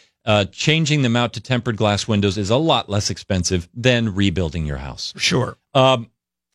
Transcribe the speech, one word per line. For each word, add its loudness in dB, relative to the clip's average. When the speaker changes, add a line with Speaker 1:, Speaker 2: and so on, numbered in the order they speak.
Speaker 1:
uh, 2
changing 0
them 2
out 0
to -10
tempered -2
glass 0
windows 2
is -2
a 4
lot 0
less -2
expensive -2
than 0
rebuilding 0
your -6
house. -12
Speaker 2:
Sure. -2
Speaker 1:
Um, 4